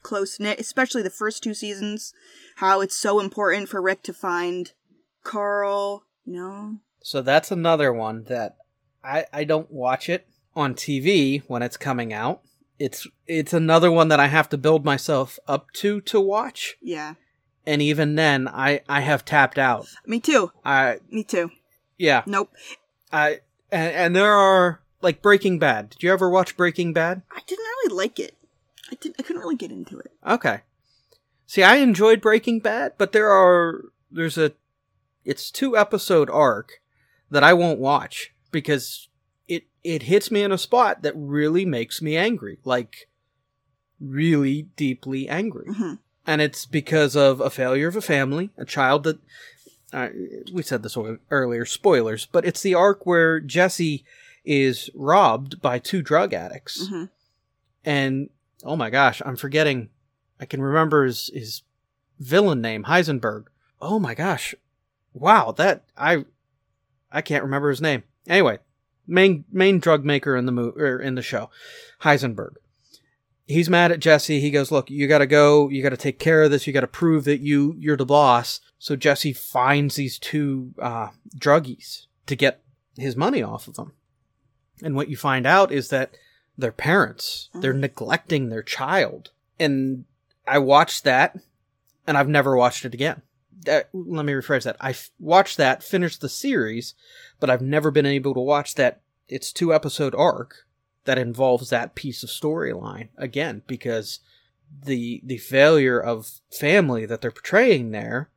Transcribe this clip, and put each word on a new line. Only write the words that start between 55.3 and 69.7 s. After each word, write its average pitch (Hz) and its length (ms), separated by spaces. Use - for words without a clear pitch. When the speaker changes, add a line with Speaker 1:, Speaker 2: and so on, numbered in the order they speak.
Speaker 2:
by 123 180
two 185 220
drug 170 320
addicts. - 540
Speaker 1:
Mm-hmm. 185 180
Speaker 2:
And, 139 460
oh 147 120
my 120 140
gosh, 131 360
I'm 131 100
forgetting, 139 540
I 131 60
can 135 160
remember 147 440
his, 120 280
his 110 280
villain 151 420
name, 110 240
Heisenberg. 135 600
Oh 208 200
my 127 160
gosh. 165 400
Wow, 147 400
that, 175 320
I, 147 300
I 156 100
can't 147 220
remember 139 260
his 135 120
name. 143 220
Anyway, 156 300
main, 180 440
main 190 280